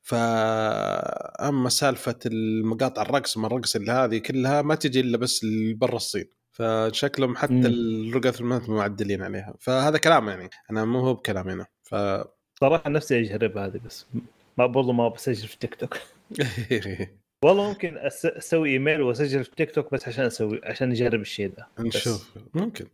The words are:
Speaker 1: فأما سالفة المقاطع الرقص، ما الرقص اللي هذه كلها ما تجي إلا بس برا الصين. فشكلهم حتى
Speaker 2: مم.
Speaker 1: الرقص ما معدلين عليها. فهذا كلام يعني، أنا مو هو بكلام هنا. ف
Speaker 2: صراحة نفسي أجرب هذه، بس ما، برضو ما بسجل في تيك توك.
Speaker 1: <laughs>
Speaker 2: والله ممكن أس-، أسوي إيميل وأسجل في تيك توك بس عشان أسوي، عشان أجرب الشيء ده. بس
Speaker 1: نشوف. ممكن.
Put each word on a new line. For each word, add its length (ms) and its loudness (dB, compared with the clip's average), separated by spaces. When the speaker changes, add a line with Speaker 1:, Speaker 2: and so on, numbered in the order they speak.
Speaker 1:
فأما 1600 0
سالفة 560 0
المقاطع 760 0
الرقص، 360 0
ما 100 -2
الرقص 280 -2
اللي 160 -2
هذه 260 2
كلها 440 0
ما 140 2
تجي 240 0
إلا 180 2
بس 280 -2
برا 200 0
الصين. 300 -4
فشكلهم 840 0
حتى 180 0
Speaker 2:
مم. 120 6
Speaker 1:
الرقص 760 0
ما 260 -2
معدلين 540 -2
عليها. 380 -8
فهذا 380 2
كلام 320 6
يعني، 200 -10
أنا 140 0
مو 140 2
هو 140 2
بكلام 360 -4
هنا. 160 -6
ف 120 -8
Speaker 2:
صراحة 300 4
نفسي 300 0
أجرب 380 -2
هذه، 280 -6
بس 200 -18
ما، 80 6
برضو 260 2
ما 160 4
بسجل 400 -4
في 120 -18
تيك 160 -8
توك. 220 -8
Speaker 1:
<laughs> 800 -4
Speaker 2:
والله 240 6
ممكن 280 -6
أس-، 280 -4
أسوي 440 2
إيميل 320 2
وأسجل 420 2
في 140 -10
تيك 140 0
توك 220 -2
بس 140 -4
عشان 180 -2
أسوي، 380 -2
عشان 280 -2
أجرب 300 2
الشيء 360 -6
ده. 100 -20
بس 80 -6
Speaker 1:
نشوف. 520 -4
ممكن. 400 -4